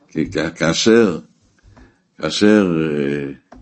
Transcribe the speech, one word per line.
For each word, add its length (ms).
כי 240
כ-, 260
כאשר, 600
כאשר, 640
אה, 520